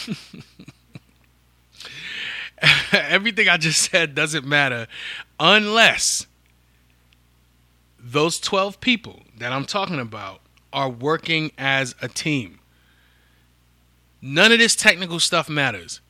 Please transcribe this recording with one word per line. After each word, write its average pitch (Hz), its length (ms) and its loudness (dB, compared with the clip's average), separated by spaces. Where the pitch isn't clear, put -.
Everything 196 560 2
I 175 100 4
just 156 340 0
said 160 240 0
doesn't 151 300 -2
matter 135 420 0
unless 208 880 4
those 151 280 0
twelve 196 420 -2
people - 400 -2
that 120 140 -6
I'm 135 140 -4
talking 190 340 -4
about 104 420 -12
are 139 160 -2
working 156 680 -2
as 135 440 -2
a 131 60 -8
team. 127 520 -6
None 156 300 6
of 233 80 4
this 226 160 4
technical 175 440 0
stuff 165 300 0
matters. 127 600 -4